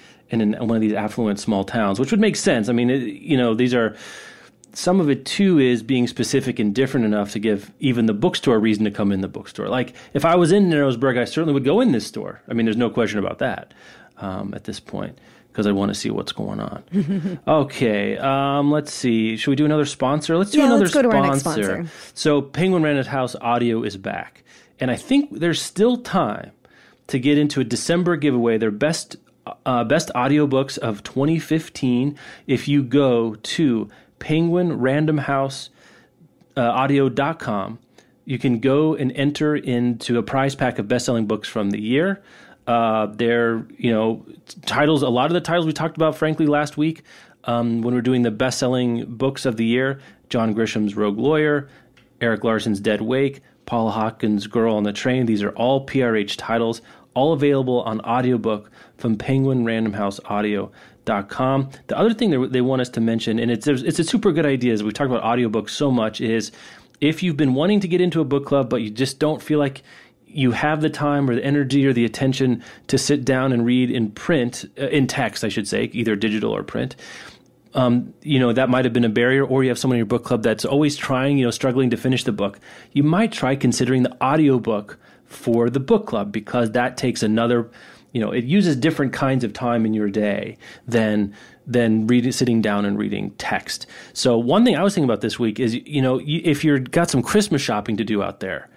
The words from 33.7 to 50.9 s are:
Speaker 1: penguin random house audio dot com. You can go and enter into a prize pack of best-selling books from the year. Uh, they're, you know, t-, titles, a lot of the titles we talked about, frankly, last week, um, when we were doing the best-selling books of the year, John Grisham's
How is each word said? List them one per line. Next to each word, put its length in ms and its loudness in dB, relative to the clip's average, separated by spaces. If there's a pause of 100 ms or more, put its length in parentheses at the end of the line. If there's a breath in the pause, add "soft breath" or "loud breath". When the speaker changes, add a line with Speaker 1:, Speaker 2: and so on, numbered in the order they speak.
Speaker 1:
penguin 600 0
random 400 2
house 500 -2 (880 soft breath)
audio 540 2
dot 280 -2
com. 400 -4 (460 soft breath)
You 140 -6
can 220 0
go 340 2
and 180 -2
enter 420 0
into 600 -2
a 60 2
prize 320 -2
pack 240 -2
of 100 -6
best-selling 380 0
books 220 -4
from 220 -2
the 100 -4
year. 420 0 (440 loud breath)
Uh, 480 2
they're, 520 0 (100)
you 160 0
know, 320 0 (220)
t-, 160 -20
titles, 400 2
a 80 0
lot 160 2
of 80 -2
the 80 0
titles 240 -2
we 60 -2
talked 260 -6
about, 180 2
frankly, 300 0
last 320 0
week, 240 -2 (420 loud breath)
um, 380 -2
when 100 -2
we 60 0
were 40 0
doing 200 2
the 80 2
best-selling 760 0
books 380 -4
of 140 -2
the 80 0
year, 340 0 (300 loud breath)
John 240 0
Grisham's 420 -2